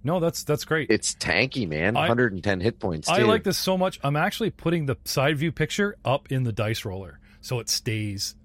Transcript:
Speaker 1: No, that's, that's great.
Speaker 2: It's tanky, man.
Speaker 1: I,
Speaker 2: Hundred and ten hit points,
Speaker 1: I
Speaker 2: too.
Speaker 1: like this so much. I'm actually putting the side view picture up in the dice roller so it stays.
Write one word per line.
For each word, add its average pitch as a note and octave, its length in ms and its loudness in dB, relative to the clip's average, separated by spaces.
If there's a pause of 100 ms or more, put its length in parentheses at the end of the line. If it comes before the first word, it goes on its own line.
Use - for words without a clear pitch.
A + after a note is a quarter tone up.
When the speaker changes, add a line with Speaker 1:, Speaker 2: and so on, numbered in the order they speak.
Speaker 1:
No, E3+ 140 0
that's, E3 240 -2
that's D3+ 220 -2
great. D#3+ 260 -2
Speaker 2:
It's - 240 0
tanky, A2+ 500 0
man. D#2+ 300 0
Speaker 1:
I, D3+ 120 4
Speaker 2:
Hundred B2 260 4
and F2+ 100 -8
ten G2 160 2
hit A2 200 0
points, E2 280 -4
Speaker 1:
I E3+ 120 4
Speaker 2:
too. A3 80 6
Speaker 1:
like A3 180 4
this F#3+ 120 0
so F#3 200 0
much. F#3 260 -2
I'm C#3+ 140 0
actually F#3+ 320 0
putting E3 360 -2
the C3 200 -2
side D3 320 2
view D3+ 160 0
picture G3+ 500 -2
up C3 260 0
in C3 140 0
the A#2+ 80 0
dice A2 320 -2
roller F#2+ 360 -10 (200)
so B2+ 200 -6
it A2+ 100 -10
stays. G#2+ 760 -4